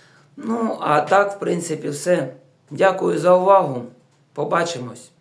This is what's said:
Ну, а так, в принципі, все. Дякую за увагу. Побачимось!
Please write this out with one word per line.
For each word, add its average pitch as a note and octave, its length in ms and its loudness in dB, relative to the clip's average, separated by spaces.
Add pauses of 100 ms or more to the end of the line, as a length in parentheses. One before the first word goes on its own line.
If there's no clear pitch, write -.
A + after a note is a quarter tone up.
(380)
Ну, A3+ 420 -4
а D3+ 220 0
так, G3+ 340 2
в - 40 -14
принципі, E3+ 500 -4
все. D#3 440 -2 (380)
Дякую F3+ 480 0
за F3+ 160 4
увагу. F3+ 500 4 (540)
Побачимось! D3 800 -4